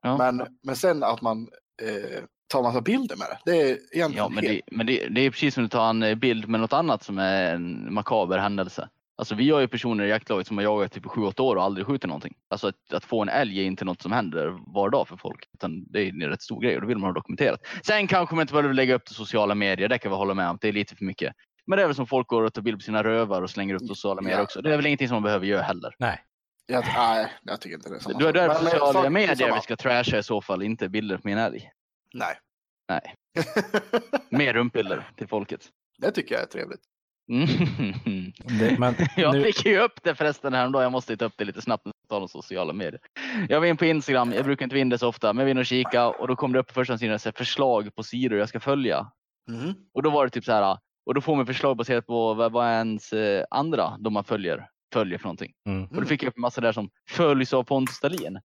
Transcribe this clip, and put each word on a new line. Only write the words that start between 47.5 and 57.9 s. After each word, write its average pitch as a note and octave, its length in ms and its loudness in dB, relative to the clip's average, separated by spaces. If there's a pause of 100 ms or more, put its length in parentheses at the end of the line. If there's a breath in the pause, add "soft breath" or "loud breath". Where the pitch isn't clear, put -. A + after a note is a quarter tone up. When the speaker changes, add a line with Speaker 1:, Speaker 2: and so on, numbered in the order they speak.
Speaker 1:
på A2+ 80 -8
sidor A#2+ 360 0
jag G#2 100 2
ska A#2 100 -8
följa. A2+ 520 0 (400)
Speaker 2:
Mhm. B2+ 220 -6 (200)
Speaker 1:
Och C3 100 -2
då D3+ 60 4
var D3 160 4
det B2+ 40 0
typ A#2+ 160 -6
så B2 60 0
här, G2 260 4 (280)
och B2+ 80 -2
då C#3 80 2
får D#3 140 2
man C3+ 100 2
förslag C3 320 0
baserat A#2+ 300 0
på A2+ 260 2
vad, A2+ 180 2
vad A#2+ 160 2
ens, A2+ 460 -2
eh, G#2 360 2
andra B2 500 0
de G#2+ 140 -2
man G#2 100 0
följer, F#2 440 -4 (260)
följer F#2+ 240 0
för - 80 -12
någonting. E2+ 260 -10 (180)
Speaker 3:
Mm. F#2+ 140 -4
Speaker 1:
Och F#2 180 -12
då - 40 -2
fick C#3 180 -2
jag C3+ 40 -2
upp B2 100 -6
en A#2+ 40 -8
massa A#2+ 200 -2
där A#2 100 2
som G#2+ 180 -4 (200)
följs C#3+ 440 2
av C3 100 4
Pontus C3 360 -2